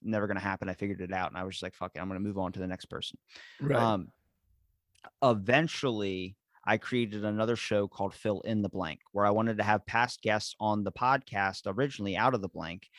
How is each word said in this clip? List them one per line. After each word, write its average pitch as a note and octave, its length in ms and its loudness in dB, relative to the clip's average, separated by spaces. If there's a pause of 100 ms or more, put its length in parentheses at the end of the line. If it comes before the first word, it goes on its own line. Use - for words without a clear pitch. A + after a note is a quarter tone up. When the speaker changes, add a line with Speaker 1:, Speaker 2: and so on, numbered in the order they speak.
Speaker 1:
never G#2+ 260 0
gonna G2+ 120 -2
happen. F#2+ 300 -2
I F#2 40 -4
figured G2 280 -4
it F2+ 120 -6
out. F#2 160 -2
And - 80 -10
I F#2 60 -6
was F#2+ 120 -8
just - 80 -8
like, F#2 120 -10
"Fuck F2+ 200 -8
it. - 40 -6
I'm F2+ 80 -4
gonna F#2+ 120 -4
move G2+ 180 -4
on F#2 160 -2
to F#2+ 60 -8
the F#2 80 -4
next F#2 180 -8
person." - 320 -10 (440)
Speaker 2:
Right. C#3 200 2
Speaker 1:
Um, G#2+ 300 0 (1080)
eventually, G#2+ 1120 2 (300)
I G#2+ 120 6
created G#2+ 460 -2
another A2 320 2
show G#2 320 2
called G2 260 -6
Fill G#2 280 -2
in G#2+ 200 0
the G2+ 80 0
Blank, E2+ 320 -6 (100)
where G2+ 140 4
I G2+ 60 6
wanted A2 260 2
to G#2 60 2
have G#2 220 4
past A#2 360 0
guests G#2+ 380 0
on G#2 240 2
the G2 80 -2
podcast A#2 760 0
originally G2+ 500 -2
out B2 160 4
of A2 80 0
the F#2+ 80 -4
blank E2 500 -10